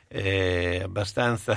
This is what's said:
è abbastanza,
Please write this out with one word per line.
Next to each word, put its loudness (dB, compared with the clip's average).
è 0
abbastanza, 0